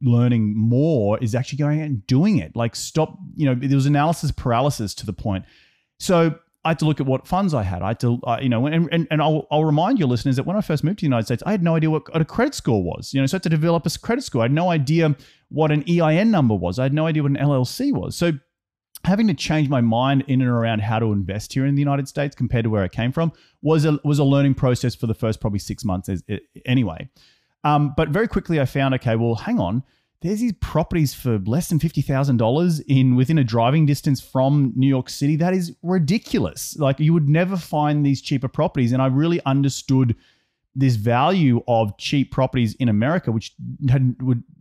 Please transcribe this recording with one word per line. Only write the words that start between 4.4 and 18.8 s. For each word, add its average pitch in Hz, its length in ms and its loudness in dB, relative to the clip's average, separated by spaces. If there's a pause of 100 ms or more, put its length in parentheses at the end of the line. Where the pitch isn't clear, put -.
to - 100 -14
the 101 80 -6
point. 95 320 -4 (540)
So 165 340 2 (300)
I 160 60 0
had 165 100 -2
to 151 60 0
look 151 120 0
at 139 80 -4
what 131 200 -2
funds 180 280 0
I 117 80 0
had. 90 180 -4
I 95 80 -4
had 113 120 -4
to, 120 240 0
uh, 117 180 -2
you 131 60 0
know, 120 180 2
and, 165 240 0
and, 165 220 0
and 156 100 2
I'll, 156 260 0
I'll 151 160 2
remind 170 360 2
your 143 80 2
listeners 123 280 0
that 143 80 -2
when 180 120 -4
I 214 40 0
first 160 220 -2
moved 180 160 -2
to - 40 -8
the 180 40 0
United 120 200 2
States, 120 200 -4
I 190 60 -2
had 208 100 0
no 165 140 2
idea 160 120 2
what 156 140 0 (100)
a 160 120 0
credit 277 280 0
score 107 300 0
was, 82 320 -6
you 135 60 0
know, 135 60 2
so 156 80 -2
I - 20 0
had - 80 -6
to 180 40 -2
develop 165 360 2
a - 20 -8
s-, 165 100 -4
credit 247 260 -4
score. 117 200 -2
I 113 40 2
had 131 60 0
no 170 180 2
idea 156 440 2 (360)
what 156 200 0
an 151 180 0
E 170 120 2
I 156 160 4
N 220 160 4
number 131 220 4
was. 90 260 -2
I - 20 0
had 135 100 0
no 156 140 0
idea 156 160 0
what 139 80 0
an 139 60 0
L 143 180 0
L 127 100 0
C 262 280 -4
was. 92 240 -6
So 170 160 0 (720)